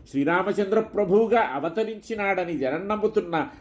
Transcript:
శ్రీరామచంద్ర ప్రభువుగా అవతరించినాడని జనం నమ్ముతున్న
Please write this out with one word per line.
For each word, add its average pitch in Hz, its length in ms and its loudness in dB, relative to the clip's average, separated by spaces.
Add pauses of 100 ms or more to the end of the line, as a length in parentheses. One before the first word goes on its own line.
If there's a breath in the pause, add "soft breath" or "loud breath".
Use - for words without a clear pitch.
శ్రీరామచంద్ర 190 720 0
ప్రభువుగా 214 600 2
అవతరించినాడని 185 1160 -2
జనం 139 300 -2
నమ్ముతున్న 196 640 0 (120)